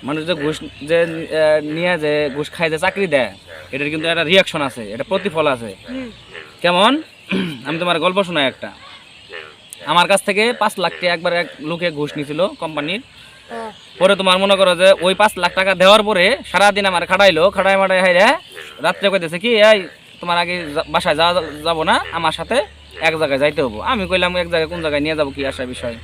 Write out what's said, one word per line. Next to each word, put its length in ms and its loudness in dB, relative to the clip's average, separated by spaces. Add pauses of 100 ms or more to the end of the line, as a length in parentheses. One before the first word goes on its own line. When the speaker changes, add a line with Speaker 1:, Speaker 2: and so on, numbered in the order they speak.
Speaker 1:
মানুষ 240 -6
যে 60 -2
ঘুষ 260 -4 (240)
যে, 180 2
আহ, 640 0
নিয়ে 340 -2
যে 380 0
ঘুষ 160 -6
খায় 180 -2
যে 100 -4
চাকরি 280 -2
দেয়, 260 0 (380)
এটার 180 -4
কিন্তু 180 -4
একটা 160 0
রিয়াকশন 380 2
আছে, 320 -6
এটা 100 -8
প্রতিফল 440 -2
আছে। 280 -4 (140)
Speaker 2:
হুম। 200 -10 (520)
Speaker 1:
কেমন? 400 2 (260)
<clears throat> 380 -6
আমি 140 -6
তোমার 200 -2
গল্প 240 0
শোনাই 240 -2
একটা। 240 -8 (1120)
আমার 220 2
কাছ 160 2
থেকে 300 0
পাঁচ 260 -2
লাখ 120 0
টাকা 220 -2
একবার 200 -2
এক 140 -2 (120)
লোকে 320 -4
ঘুষ 260 -6
নিছিল 300 -2
কোম্পানির। 540 -6 (480)
Speaker 2:
হ্যাঁ। 220 -12 (280)
Speaker 1:
পরে 160 4
তোমার 220 2
মনে 180 4
করো 200 4
যে 260 6
ওই 120 2
পাঁচ 240 4
লাখ 180 0
টাকা 180 2
দেওয়ার 300 6
পরে 420 2
সারাদিন 400 2
আমার 200 0
খাটাইলো, 440 4
খাটাই 280 2
মাটাই 240 2
হাইরে 240 6 (540)
রাত্রে 300 0
কইতেছে 300 -2
কি, 80 -4
"এই 400 6 (340)
তোমার 160 -2
আগে 380 -4
যা-, 120 -2
বাসায় 280 0
যাওয়া 260 2 (220)
যাবো 200 -2
না, 280 0
আমার 200 -2
সাথে 240 -4 (460)
এক 160 0
জায়গায় 220 0
যাইতে 220 0
হবো।" 200 -4
আমি 260 -4
কইলাম, 300 0
"এক 120 -4
জায়গায় 200 0
কোন 120 -8
জায়গায় 200 -2
নিয়ে 140 -2
যাবো, 160 -2
কি 140 -8
আসা 200 -6
বিষয়?" 380 -10